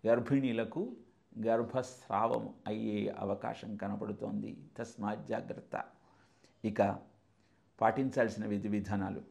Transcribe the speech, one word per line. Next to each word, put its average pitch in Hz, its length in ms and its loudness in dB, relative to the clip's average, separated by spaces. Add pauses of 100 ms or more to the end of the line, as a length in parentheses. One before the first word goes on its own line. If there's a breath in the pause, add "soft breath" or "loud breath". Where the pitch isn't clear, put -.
గర్భిణీలకు 120 840 2 (540)
గర్భస్రావం 113 1000 2 (180)
అయ్యే 107 520 0
అవకాశం 104 580 -4
కనబడుతోంది, 104 800 -4 (220)
తస్మాత్ 107 480 -6
జాగ్రత్త. - 560 -6 (840 soft breath)
ఇక 104 340 4 (840 soft breath)
పాటించాల్సిన 113 680 4
విధి 104 220 0
విధానాలు. 101 520 0 (100)